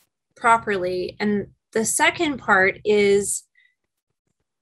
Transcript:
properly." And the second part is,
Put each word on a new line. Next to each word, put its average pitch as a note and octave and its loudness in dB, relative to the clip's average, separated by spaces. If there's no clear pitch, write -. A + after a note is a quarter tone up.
properly." F#3+ -2
And G#3 -2
the A3 -2
second D#4 0
part F#3+ 2
is, G3+ 2